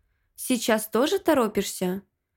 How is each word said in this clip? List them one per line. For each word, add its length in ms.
"Сейчас 520
тоже 320
торопишься?" 840